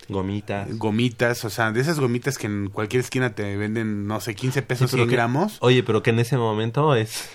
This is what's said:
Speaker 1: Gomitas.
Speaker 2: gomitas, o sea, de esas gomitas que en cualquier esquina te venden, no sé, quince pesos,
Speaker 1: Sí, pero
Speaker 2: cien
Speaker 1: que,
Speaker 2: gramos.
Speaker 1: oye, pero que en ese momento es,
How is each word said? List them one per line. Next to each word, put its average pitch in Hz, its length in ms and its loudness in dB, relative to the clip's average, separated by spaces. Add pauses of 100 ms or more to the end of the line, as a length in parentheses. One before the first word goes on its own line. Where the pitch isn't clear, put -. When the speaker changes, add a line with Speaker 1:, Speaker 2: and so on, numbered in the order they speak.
Speaker 1:
Gomitas. 101 680 -4
Speaker 2:
gomitas, 117 680 0
o 110 60 -4
sea, 110 200 0
de 110 100 0
esas 151 200 0
gomitas 123 360 0
que - 120 -6
en 101 220 -4
cualquier 107 300 -2
esquina 127 340 -2
te 101 220 -4
venden, 107 520 -2
no 107 120 -2
sé, 113 140 -6
quince 131 280 -2
pesos, 127 280 0
Speaker 1:
Sí, 127 60 0
pero 120 60 4
Speaker 2:
cien 117 80 4
Speaker 1:
que, 123 40 2
Speaker 2:
gramos. 123 460 0
Speaker 1:
oye, 127 240 6
pero 110 180 2
que 117 80 2
en 113 80 4
ese 120 180 2
momento 117 600 2
es, - 380 -2